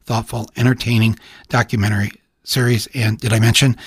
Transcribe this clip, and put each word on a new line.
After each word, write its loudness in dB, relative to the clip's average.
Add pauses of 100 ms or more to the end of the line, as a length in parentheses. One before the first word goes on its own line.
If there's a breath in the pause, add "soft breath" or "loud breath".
thoughtful, -6
entertaining 2 (320 loud breath)
documentary -2 (340)
series. -2
And -2
did -4
I 2
mention 2 (100)